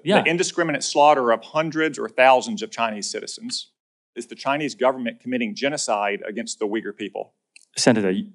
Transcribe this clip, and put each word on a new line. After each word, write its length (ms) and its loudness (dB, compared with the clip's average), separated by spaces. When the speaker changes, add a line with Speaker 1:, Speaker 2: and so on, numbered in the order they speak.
Speaker 1:
yeah. 200 4
Speaker 2:
the 80 2
indiscriminate 520 0
slaughter 480 4
of 140 2
hundreds 540 -2
or 100 -4
thousands 540 4
of 100 -8
Chinese 360 -4
citizens. 640 -10
Is 100 -10
the 80 -18
Chinese 400 -4
government 460 -2
committing 340 -4
genocide 720 -2
against 320 -10
the 80 -2
Uyghur 300 -6
people? 380 -10
Speaker 1:
Senator, 380 2